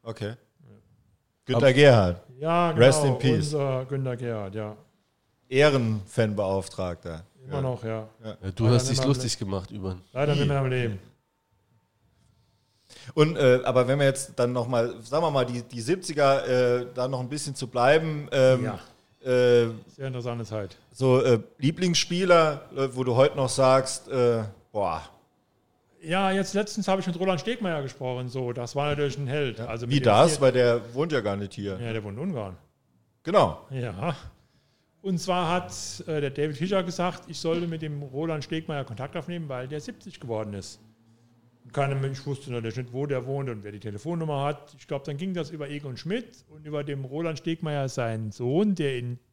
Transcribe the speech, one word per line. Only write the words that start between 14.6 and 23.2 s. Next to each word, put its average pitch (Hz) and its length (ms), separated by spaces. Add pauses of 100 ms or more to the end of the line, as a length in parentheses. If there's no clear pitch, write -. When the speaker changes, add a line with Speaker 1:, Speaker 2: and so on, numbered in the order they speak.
Speaker 1:
mal, 117 340
sagen 135 220
wir 160 80
mal, 131 140
die, 120 160
die 117 200
siebziger, 139 640 (360)
äh, 123 120
da 123 140
noch 131 140
ein 120 80
bisschen 143 260
zu 127 120
bleiben, 147 640
ähm, 131 340
Speaker 2:
Ja. 104 80 (480)
Speaker 1:
äh, 123 480 (180)
Speaker 2:
Sehr 135 200
interessante 120 380
Zeit. 104 320 (140)
Speaker 1:
so, 131 300
äh, 120 180 (180)
Lieblingsspieler, 170 1040 (140)
äh, 135 180
wo 127 100
du 123 120
heute 135 220